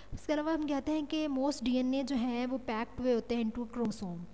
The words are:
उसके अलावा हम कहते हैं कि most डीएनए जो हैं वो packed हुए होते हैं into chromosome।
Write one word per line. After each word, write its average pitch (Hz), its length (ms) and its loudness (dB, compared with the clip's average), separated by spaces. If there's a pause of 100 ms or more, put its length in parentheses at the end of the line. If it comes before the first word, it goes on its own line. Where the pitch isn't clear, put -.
(140)
उसके - 200 -2
अलावा 302 200 2
हम 302 140 0
कहते 277 240 0
हैं 311 140 2
कि 311 220 0
most 277 360 0
डीएनए 254 400 2
जो 277 120 0
हैं 240 320 0
वो 262 100 0
packed 240 440 -4
हुए 254 120 4
होते 233 220 0
हैं 233 80 2
into 226 220 -2
chromosome। 208 540 -2 (140)